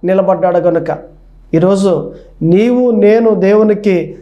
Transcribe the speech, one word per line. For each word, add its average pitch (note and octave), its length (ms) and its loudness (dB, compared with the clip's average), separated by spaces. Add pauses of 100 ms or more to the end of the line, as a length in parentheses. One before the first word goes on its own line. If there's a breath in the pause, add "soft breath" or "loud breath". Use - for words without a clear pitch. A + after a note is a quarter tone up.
నిలబడ్డాడు F3+ 540 0
కనుక E3 400 -2 (560)
ఈరోజు F#3 600 0 (280 loud breath)
నీవు A#3 480 2
నేను A3 400 2
దేవునికి G3+ 920 0